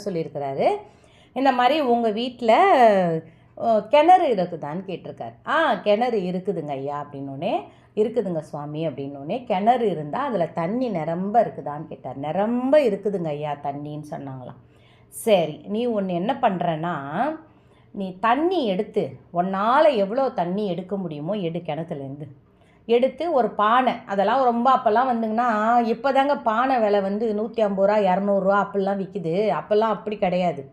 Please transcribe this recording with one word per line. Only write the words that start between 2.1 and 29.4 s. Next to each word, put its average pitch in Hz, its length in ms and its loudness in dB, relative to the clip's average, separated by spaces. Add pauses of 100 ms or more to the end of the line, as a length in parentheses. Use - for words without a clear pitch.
ஓ, 220 340 2
கிணறு 311 460 6
இருக்குதான்னு?" 170 520 -4
கேட்டிருக்காரு. 143 460 -10 (140)
"ஆ, 240 280 2
கிணறு 208 440 0
இருக்குதுங்க 180 500 -4
ஐயா" 143 360 -6
அப்படின்னோடனே, 139 500 -6 (400)
"இருக்குதுங்க 185 440 -2
சுவாமி" 151 480 -8
அப்படின்னோடனே, 143 580 -8
"கிணறு 220 440 2
இருந்தா 156 360 -4
அதுல 202 200 0
தண்ணி 208 440 -2
நிரம்ப 185 520 0
இருக்குதான்னு?" 147 460 -6
கேட்டார். 131 300 -14
"நிரம்ப 233 640 2
இருக்குதுங்க 196 480 -2
ஐயா 147 240 -6
தண்ணின்னு" 147 580 -8
சொன்னாங்களாம். 131 560 -14 (440)
"சரி, 170 580 0
நீ 220 200 -2
ஒண்ணு 208 200 -2
என்ன 185 340 -2
பண்றேன்னா, 170 540 -2 (960)
நீ 185 280 -10
தண்ணி 302 460 0
எடுத்து, 190 440 -2 (240)
உன்னால 214 640 2
எவ்வளோ 226 340 0
தண்ணி 196 380 -2
எடுக்க 180 300 -6
முடியுமோ 160 360 -6
எடு 175 260 -4
கிணத்துலேருந்து. 151 680 -8 (580)
எடுத்து 254 460 0
ஒரு 240 180 2
பானை", 226 440 2 (120)
அதெல்லாம் 202 380 2
ரொம்ப 247 320 4
அப்போல்லாம் 233 320 2
வந்துங்கன்னா, 233 420 -2 (400)
இப்போதாங்க 269 540 0
பானை 247 360 2
விலை 208 220 2
வந்து 208 320 -2
நூத்தி 226 280 -2
ஐம்பது 196 320 2
ரூபா, 220 40 4
இரநூறுவா 196 720 2
அப்படிலாம் 196 320 -2
விக்குது. 185 600 -2